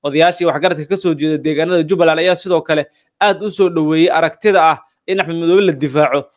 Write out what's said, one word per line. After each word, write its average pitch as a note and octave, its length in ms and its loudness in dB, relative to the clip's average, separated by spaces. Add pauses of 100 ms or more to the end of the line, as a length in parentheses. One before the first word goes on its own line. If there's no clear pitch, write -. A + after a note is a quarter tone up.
Odayaashii D#3+ 420 0
waxgaradka D3+ 440 -2
ka F#3+ 80 -2
soo F3+ 160 -2
jeeda D3+ 240 -2
deegaanada D#3 460 -2
Jubbaland E3 360 2
ayaa F3+ 160 2
sidoo F3 260 -2
kale D3+ 240 -2 (360)
aad G3 220 0
u G#3 80 -6
soo F#3 180 0
dhoweeyey D#3+ 420 0
aragtida E3+ 480 0 (120)
ah D3 60 -2 (300)
in F#3+ 120 -2
Axmed E3 200 -4
Madoobe F3 220 2
la F#3 100 2
difaaco C#3 640 -2